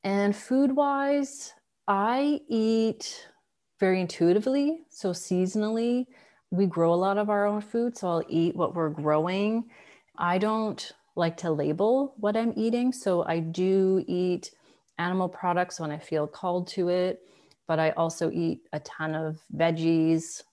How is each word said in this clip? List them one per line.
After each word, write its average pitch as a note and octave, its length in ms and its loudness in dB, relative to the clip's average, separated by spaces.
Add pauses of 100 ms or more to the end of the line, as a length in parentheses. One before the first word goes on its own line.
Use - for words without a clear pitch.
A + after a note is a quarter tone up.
And G3+ 320 2
food-wise, C#4 1160 0 (340)
I A#3+ 640 2
eat A3 800 0 (500)
very F#3 220 4
intuitively. C4 880 2
So - 220 -4
seasonally, G#3+ 960 0 (440)
we F#3 140 2
grow E3+ 280 4
a - 20 4
lot G3 220 2
of G#3 120 0
our G#3 160 2
own G#3 160 0
food. A#3 360 -2
So F#3+ 120 -4
I'll E3+ 180 0
eat E3 280 0
what E3+ 200 0
we're E3 140 0
growing. F3+ 800 0 (480)
I F3 200 0
don't A3 540 -2 (240)
like E3 220 0
to E3+ 140 -4
label G3 680 0
what G#3 200 -2
I'm A3+ 180 0
eating. A#3+ 360 0
So F3+ 320 0
I E3 160 -2
do F#3+ 680 2
eat F3+ 440 -2 (460)
animal F3+ 320 -2
products F3+ 500 -2
when D#3 120 -4
I D3+ 80 -6
feel D3+ 280 -2
called F3+ 420 -4
to F3 200 -2
it, F3+ 380 -2 (400)
but D#3+ 120 0
I D#3+ 120 2
also E3 400 -2
eat E3 420 -4
a D3+ 80 -6
ton D#3 340 -6
of D#3+ 260 -6 (140)
veggies E3 960 2